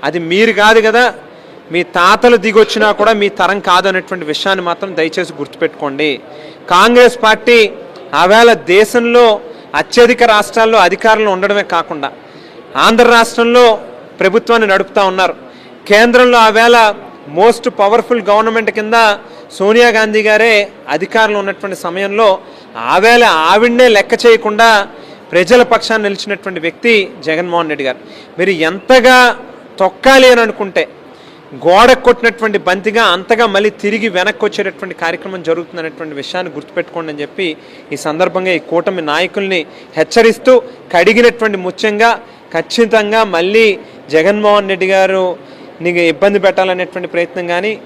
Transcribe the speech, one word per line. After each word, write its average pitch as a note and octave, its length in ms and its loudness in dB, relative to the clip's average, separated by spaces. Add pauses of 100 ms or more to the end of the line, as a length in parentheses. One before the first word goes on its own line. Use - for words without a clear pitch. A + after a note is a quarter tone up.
అది D#3+ 120 -6 (120)
మీరు G#3+ 220 2 (100)
కాదు A3 260 4
కదా, A#3 160 2 (680)
మీ F3 80 -2 (140)
తాతలు G#3+ 480 2
దిగొచ్చినా G#3+ 460 2 (100)
కూడా G#3 220 2
మీ G3+ 60 -2 (120)
తరం F#3 180 0 (120)
కాదు F3+ 220 2
అనేటువంటి F#3 420 -8
విషయాన్ని F#3+ 340 -4
మాత్రం E3+ 320 -6
దయచేసి E3 400 -4
గుర్తుపెట్టుకోండి. C#3+ 720 -6 (640)
కాంగ్రెస్ A#3+ 520 4
పార్టీ A3 320 2 (640)
ఆవేళ G#3+ 280 4 (260)
దేశంలో A#3 500 2 (560)
అత్యధిక A#3+ 420 2 (120)
రాష్ట్రాల్లో A3 420 0 (100)
అధికారంలో G#3+ 480 0
ఉండడమే G3 300 -2 (100)
కాకుండా D#3 340 -6 (760)
ఆంధ్ర A3+ 200 4 (120)
రాష్ట్రంలో A#3+ 480 2 (560)
ప్రభుత్వాన్ని A3 500 0
నడుపుతా F#3+ 300 -2 (100)
ఉన్నారు. F#3 240 -2 (560)
కేంద్రంలో A#3+ 560 4
ఆవేళ A#3 300 2 (600)
most A3 280 2 (140)
powerful A3+ 480 0
government A3 480 0
కింద G#3+ 220 -2 (580)
సోనియా A3+ 400 2
గాంధీ G#3+ 320 0
గారే G#3+ 260 2 (420)
అధికారంలో G#3 480 -2
ఉన్నటువంటి G3 420 -8
సమయంలో G3 420 -2 (680)
ఆవేళ A#3 300 4 (280)
ఆవిడనే A#3+ 440 2
లెక్క G3+ 180 0 (120)
చేయకుండా A3 420 2 (640)
ప్రజల F#3 300 2 (100)
పక్షాన A3 360 -2
నిలిచినటువంటి G3 580 -8
వ్యక్తి A3+ 280 -2 (340)
జగన్మోహన్ E3+ 440 -4
రెడ్డి C#3+ 160 -6
గారు. B2+ 120 -6 (380)
మీరు F#3 160 -2 (160)
ఎంతగా B3+ 480 2 (640)
తొక్కాలి C4 520 2
అని A#3 120 2
అనుకుంటే G3 380 -6 (840)
గోడ G3+ 240 6 (160)
కొట్టినటువంటి A3 600 -2
బంతిగా G3+ 360 -2 (120)
అంతగా G#3+ 300 0 (100)
మళ్ళీ G#3 140 0 (140)
తిరిగి G#3 320 -4
వెనక్కి G3+ 320 -4
వచ్చేటటువంటి F#3+ 560 -8
కార్యక్రమం F3 460 -8
జరుగుతుందనేటువంటి E3 720 -8
విషయాన్ని F3+ 340 -10
గుర్తుపెట్టుకోండి E3+ 580 -10
అని D3 100 -12
చెప్పి F3 240 -8 (460)
ఈ C#3+ 120 -10
సందర్భంగా F3+ 540 -2
ఈ - 20 -12 (100)
కూటమి F3 400 -4
నాయకుల్ని F#3 480 -4 (380)
హెచ్చరిస్తూ, A3+ 580 2 (400)
కడిగినటువంటి A3 720 2
ముత్యంగా G#3+ 420 -2 (460)
ఖచ్చితంగా G#3+ 680 0 (140)
మళ్ళీ G3+ 320 2 (480)
జగన్మోహన్ G3+ 580 2
రెడ్డి F#3 220 -4
గారు F#3+ 300 0 (600)
నీకు F3 160 -2 (100)
ఇబ్బంది G3 320 0
పెట్టాలనేటువంటి F#3 680 -4
ప్రయత్నం F3 400 -6
కానీ F#3+ 180 -4 (140)